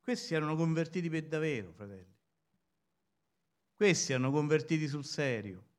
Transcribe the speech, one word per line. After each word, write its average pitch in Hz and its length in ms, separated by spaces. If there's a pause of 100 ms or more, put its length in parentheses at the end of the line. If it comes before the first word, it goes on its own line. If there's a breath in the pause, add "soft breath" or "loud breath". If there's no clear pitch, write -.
Questi 240 340
erano 156 220
convertiti 165 520
per 160 200
davvero, 147 440
fratelli. 98 420 (1600)
Questi 185 380
erano 131 180
convertiti 151 580
sul 139 160
serio. 104 600 (120)